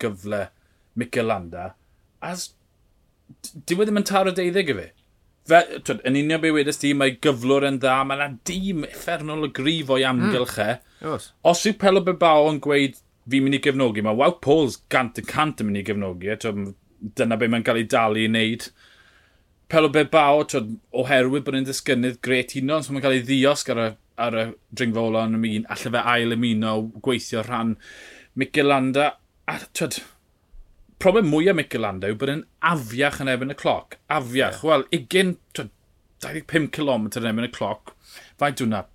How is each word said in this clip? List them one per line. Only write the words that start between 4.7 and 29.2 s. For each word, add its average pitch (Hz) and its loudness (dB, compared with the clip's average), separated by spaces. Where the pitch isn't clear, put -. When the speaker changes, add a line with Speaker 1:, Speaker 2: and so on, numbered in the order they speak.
Speaker 1:
i 104 -2
fi. 85 -10
Fe, 165 8
t'wod, 123 -4
yn 131 2
union 156 0
be 160 2
wedes 147 0
ti, 143 0
mae 135 2
gyflwr 139 2
yn 135 -2
dda, 131 2
ma' 139 -4
'na 143 -2
dîm 185 -4
effernol 151 -6
o 120 -8
gryf 143 0
o'i 131 2
amgylch 127 0
e. 110 -2
Speaker 2:
Mm. 151 -6
Oes. - -12
Speaker 1:
Os 170 4
yw 208 -2
Pello 190 4
Bilbao 160 4
yn 147 -4
gweud, 143 0
"Fi'n 135 2
mynd 139 2
i 135 -2
gefnogi," 127 2
ma' 107 2
Wout 156 2
Poels 139 2
gant 127 -2
y 95 -14
cant 151 -2
yn 107 -2
mynd 101 -2
i 92 -8
gefnogi 98 -4
e, 110 -4
t'wod, 104 -6
m-, 98 -8
dyna 117 0
be 120 2
mae'n 117 0
cael 117 2
ei 113 -4
dalu 110 2
i - 2
wneud. 113 0
Pello 156 4
Bilbao, 147 4
t'wod, 113 -4
oherwydd 131 2
bod 135 -4
e'n 131 -2
ddisgynydd 131 -2
grêt 127 0
hunan, 139 -2
so 135 -8
mae'n 135 -6
cael 131 2
ei 120 -4
ddiosg 139 2
ar 117 -2
y, 113 0
ar 113 -2
y 113 0
dringfa 117 0
ola 113 0
yn 113 0
y 113 0
min, 110 -2
alle 113 -6
fe 117 0
ail 117 0
ymuno, 113 0
gweithio 117 -2
rhan 113 -2
Mikel 143 2
Landa. 135 2